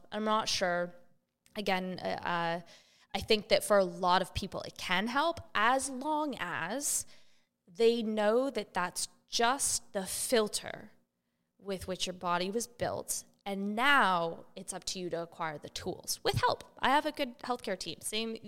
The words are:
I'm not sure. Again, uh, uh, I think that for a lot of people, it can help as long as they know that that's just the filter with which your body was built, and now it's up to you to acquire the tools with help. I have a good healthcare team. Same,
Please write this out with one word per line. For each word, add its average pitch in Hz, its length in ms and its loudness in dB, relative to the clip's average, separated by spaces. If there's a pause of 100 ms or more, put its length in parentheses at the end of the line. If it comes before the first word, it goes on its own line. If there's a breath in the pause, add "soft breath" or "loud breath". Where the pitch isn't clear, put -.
(120)
I'm 214 120 -4
not 214 240 0
sure. 175 460 0 (600)
Again, 185 440 -2
uh, - 280 -4
uh, 170 320 -2 (520 loud breath)
I 202 60 -2
think 214 300 2
that - 160 6
for 208 140 6
a 196 60 6
lot 180 380 2
of 180 120 -6
people, - 280 -6
it - 160 -14
can 190 300 0
help 294 320 0 (160)
as 262 340 2
long 294 480 -2
as 175 680 -4 (680 soft breath)
they 233 260 4
know 220 480 2
that 208 220 -6
that's - 360 -2 (200)
just - 540 2 (100)
the 190 140 -2
filter - 840 0 (680)
with 190 300 -6
which 180 180 -2
your 185 80 -6
body 180 380 0
was 226 160 -2
built, - 560 -4 (220)
and 202 280 -2
now 208 680 4 (100)
it's 190 180 -12
up 180 120 -10
to - 140 -6
you 180 120 -6
to 170 120 -2
acquire 165 360 -6
the - 120 -14
tools - 520 -6
with - 180 0
help. - 220 2 (160)
I 240 120 2
have 294 160 4
a 302 40 0
good 277 300 -4
healthcare 233 360 -4
team. 170 240 -8
Same, 226 360 -4 (120)